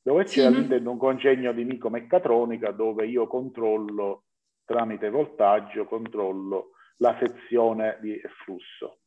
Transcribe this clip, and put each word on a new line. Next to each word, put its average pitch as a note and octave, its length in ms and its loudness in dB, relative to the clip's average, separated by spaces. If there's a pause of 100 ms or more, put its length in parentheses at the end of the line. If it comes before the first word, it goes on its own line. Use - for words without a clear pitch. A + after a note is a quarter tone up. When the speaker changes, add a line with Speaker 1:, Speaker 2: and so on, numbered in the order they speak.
Speaker 1:
dove D#3 240 2
c'è G3 60 -8
Speaker 2:
Sì, C#3 120 4
non B2+ 120 8
Speaker 1:
all'interno B2 380 0
un A#2+ 40 -6
congegno B2+ 560 2
di A#2 120 -4
micromeccatronica, A#2 1040 0
dove A2 360 -2
io A#2 200 0
controllo, G#2+ 1000 -4 (400)
tramite A2 460 -2
voltaggio, G#2+ 760 0
controllo G2 880 -6 (260)
la A#2+ 240 2
sezione A2+ 800 0
di G#2+ 180 -8 (260)
flusso. - 640 -16